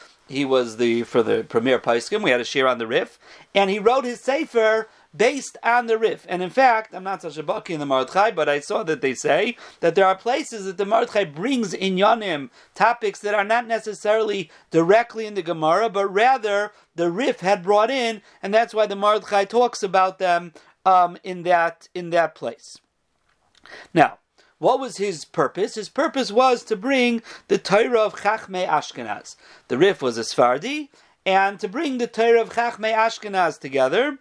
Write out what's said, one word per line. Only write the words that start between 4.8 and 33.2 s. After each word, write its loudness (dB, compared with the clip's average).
based -2
on 2
the 0
Rif. -2
And -4
in -8
fact, 2
I'm -14
not -8
such -12
a -10
baki -6
in -6
the -6
Mordechai, 2
but -2
I 0
saw -6
that -4
they -2
say 0
that 0
there 6
are 4
places -6
that -10
the -2
Mordechai 0
brings -4
in -2
Yanim, 0
topics 0
that -4
are 0
not 0
necessarily -2
directly 2
in -12
the -6
Gemara, 0
but -2
rather 0
the 0
Rif -2
had 0
brought 4
in, -2
and -6
that's 2
why 2
the -6
Mordechai 0
talks 0
about 0
them, -2
um, 4
in -10
that, 0
in -8
that 2
place. -12
Now, 4
what 2
was -10
his -6
purpose? -2
His -10
purpose -2
was 2
to -4
bring 0
the 2
Torah 2
of 0
Chachmei -4
Ashkenaz. -4
The -2
Rif 2
was -2
a -4
Sfardi, 0
and 0
to -8
bring -4
the -2
Torah 2
of -6
Chachmei -4
Ashkenaz -2